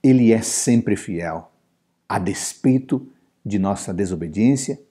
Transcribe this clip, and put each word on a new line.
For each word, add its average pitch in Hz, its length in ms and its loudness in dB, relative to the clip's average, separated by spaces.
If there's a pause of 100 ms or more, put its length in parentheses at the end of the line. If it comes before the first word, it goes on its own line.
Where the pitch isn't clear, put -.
Ele 127 300 6
é 110 100 2
sempre 113 540 0
fiel, 82 540 -8 (580)
a 104 100 -4
despeito 127 920 -2 (340)
de 101 140 -2
nossa 98 340 -2
desobediência 98 880 -2 (100)